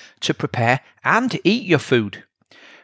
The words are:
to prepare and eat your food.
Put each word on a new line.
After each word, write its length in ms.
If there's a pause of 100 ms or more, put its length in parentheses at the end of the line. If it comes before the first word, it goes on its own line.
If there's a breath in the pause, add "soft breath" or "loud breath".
(220 loud breath)
to 120
prepare 460 (240 soft breath)
and 400
eat 200
your 160
food. 440 (600 loud breath)